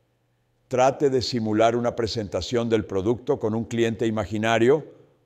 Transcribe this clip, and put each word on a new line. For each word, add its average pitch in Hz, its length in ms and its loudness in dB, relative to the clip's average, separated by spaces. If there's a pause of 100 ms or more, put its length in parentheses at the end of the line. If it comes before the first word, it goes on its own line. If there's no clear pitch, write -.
(680)
Trate 135 420 2
de 131 120 2
simular 113 560 2
una 117 180 -2
presentación 113 760 -4
del 110 160 2
producto 113 540 -2
con 107 160 -2
un 117 80 -4
cliente 113 420 -2
imaginario 113 800 2 (400)